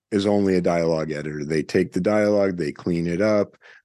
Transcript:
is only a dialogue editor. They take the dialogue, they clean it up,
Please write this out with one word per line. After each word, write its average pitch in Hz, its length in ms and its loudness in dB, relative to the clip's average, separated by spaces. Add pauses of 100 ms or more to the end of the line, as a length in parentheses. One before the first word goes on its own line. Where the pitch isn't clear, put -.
(120)
is 101 160 2
only 101 280 4
a 90 60 2
dialogue 82 500 0
editor. 73 320 -6
They 76 200 -2
take 90 300 0
the 92 80 -2
dialogue, 104 560 2
they 76 140 -4
clean 85 360 -4
it 85 140 -2
up, 104 360 0 (280)